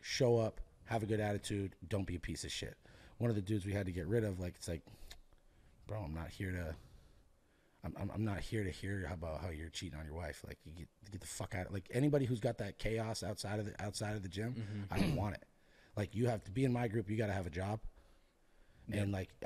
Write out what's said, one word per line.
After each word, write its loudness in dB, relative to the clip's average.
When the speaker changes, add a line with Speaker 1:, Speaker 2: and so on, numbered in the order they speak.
Speaker 1:
show 6
up, 2
have 0
a 0
good 4
attitude, 0
don't 2
be -2
a -2
piece -4
of -4
shit. -4
One 4
of 4
the 2
dudes 2
we 0
had 2
to 0
get -2
rid 4
of, 0
like, -4
it's -10
like, -2
"Bro, -4
I'm -4
not -4
here -4
to, -4
I'm, -4
I'm, -2
I'm 2
not 2
here 0
to 0
hear -2
about -2
how -4
you're -6
cheating -6
on -6
your -8
wife. -4
Like, -10
you -12
get, -12
get -6
the -10
fuck -4
out." -2
Like, -4
anybody 6
who's 2
got 0
that -4
chaos 0
outside -2
of -2
the, -6
outside -2
of -4
the -4
gym, -2
Speaker 2:
Mm-hmm. -4
Speaker 1:
I 2
don't 6
want 0
it. -14
Like, 0
you 4
have 2
to -10
be 2
in 6
my 2
group. 0
You 0
gotta 2
have 0
a -4
job. 0
Speaker 2:
Yep. 2
Speaker 1:
And, 2
like, -2